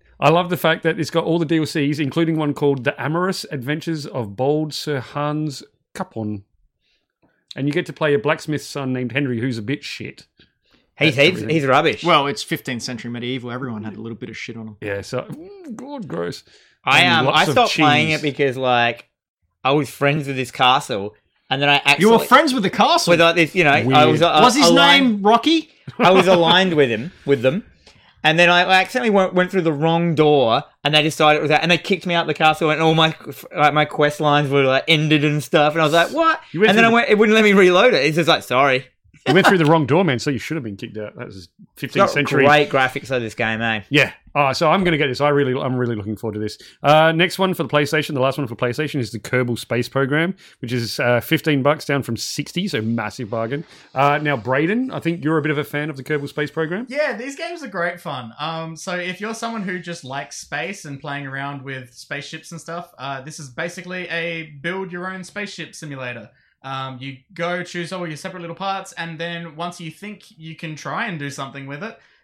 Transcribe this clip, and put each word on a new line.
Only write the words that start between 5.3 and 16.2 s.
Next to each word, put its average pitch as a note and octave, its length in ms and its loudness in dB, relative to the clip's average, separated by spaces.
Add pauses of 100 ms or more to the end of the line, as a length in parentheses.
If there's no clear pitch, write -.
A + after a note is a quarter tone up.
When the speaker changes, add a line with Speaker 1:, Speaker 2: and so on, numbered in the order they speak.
Speaker 1:
Capon. G#2+ 500 -8 (1120)
And C3+ 100 -4
you D3 60 0
get E3+ 140 -4
to D#3+ 60 -10
play D3 220 0
a C#3 40 4
blacksmith's D3+ 480 -4
son C3+ 260 -6
named B2+ 200 -6
Henry, B2+ 280 -2
who's A#2+ 180 -4
a A2 40 -8
bit C3 220 -8
shit. - 420 -14 (720)
Speaker 2:
He's, D3 180 2
Speaker 1:
That's - 0 -
Speaker 2:
he's, C#3+ 120 6
Speaker 1:
everything. F3+ 220 -2
Speaker 2:
he's D#3 160 0
rubbish. C3+ 380 2
Speaker 3:
Well, D#3 220 4
it's C#3 160 -4
fifteenth C3 400 -8
century A#2+ 280 -10
medieval. A#2+ 400 -8
Everyone A#2+ 340 -8
had G#2+ 120 -12
a G#2+ 40 -14
little A2+ 160 -10
bit A2+ 140 -14
of A2 60 -16
shit A#2 200 -14
on A2 120 -14
'em. G#2 120 -18
Speaker 1:
Yeah, G2+ 200 -6
so, B2 220 -8
mm, F4 520 -16
God, B3 340 -12
gross. - 360 -8 (400)